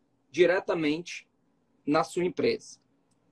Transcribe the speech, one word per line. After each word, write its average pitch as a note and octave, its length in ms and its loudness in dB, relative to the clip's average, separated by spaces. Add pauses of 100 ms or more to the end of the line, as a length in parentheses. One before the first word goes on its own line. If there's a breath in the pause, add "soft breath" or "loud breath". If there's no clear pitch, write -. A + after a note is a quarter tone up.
(300)
diretamente E3+ 960 0 (580)
na D#3 160 2
sua F3 220 -2
empresa, - 560 -2 (520)